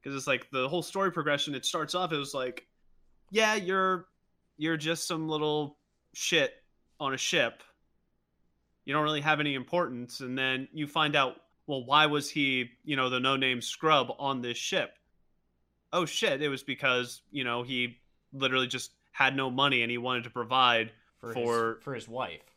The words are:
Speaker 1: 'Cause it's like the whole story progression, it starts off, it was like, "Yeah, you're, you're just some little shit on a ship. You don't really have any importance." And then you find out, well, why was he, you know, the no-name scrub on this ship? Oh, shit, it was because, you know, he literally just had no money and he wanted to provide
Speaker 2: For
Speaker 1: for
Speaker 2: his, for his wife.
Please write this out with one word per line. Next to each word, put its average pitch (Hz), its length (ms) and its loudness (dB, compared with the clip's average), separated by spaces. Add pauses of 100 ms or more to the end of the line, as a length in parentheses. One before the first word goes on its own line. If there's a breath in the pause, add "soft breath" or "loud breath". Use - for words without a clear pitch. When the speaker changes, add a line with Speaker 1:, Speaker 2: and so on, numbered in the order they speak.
Speaker 1:
'Cause 139 120 -8
it's 131 120 -6
like 131 240 -2
the 131 160 0
whole 170 160 0
story 196 300 0
progression, 147 420 0
it 127 100 -6
starts 160 300 -2
off, 180 160 0
it 156 60 0
was 139 160 -6
like, 127 340 -6 (640)
"Yeah, 214 260 2
you're, 190 520 0 (500)
you're 160 200 0
just 156 300 -2
some 160 220 -4
little 151 480 -2 (360)
shit 151 400 2 (460)
on 139 140 -2
a 131 40 -4
ship. 131 460 0 (1200)
You 135 80 -6
don't 151 100 2
really 151 180 0
have 151 180 4
any 147 160 0
importance." 123 640 -4
And 127 180 -6
then 131 360 0
you 151 140 -4
find 151 280 2
out, 131 200 2 (320)
well, 135 180 -6
why 147 220 6
was 147 220 0
he, 131 400 0 (140)
you 143 140 -2
know, 131 120 2
the 127 120 0
no-name 131 400 2
scrub 147 460 2 (120)
on 135 220 -2
this 120 160 -6
ship? 151 340 -2 (1000)
Oh, 175 120 2
shit, 147 360 0
it 147 80 0
was 135 140 -4
because, 127 580 0 (100)
you 135 140 -4
know, 120 180 -2
he 123 360 -4 (340)
literally 131 340 2
just 123 240 -8 (220)
had 135 240 2
no 135 120 0
money 131 340 2
and 117 80 -2
he 120 60 -2
wanted 123 280 -2
to 120 60 -12
provide 120 600 4 (300 soft breath)
Speaker 2:
For 117 120 -10
Speaker 1:
for 117 420 0
Speaker 2:
his, - 80 -20
for 139 120 -8
his 110 140 -10
wife. 113 340 -8 (140)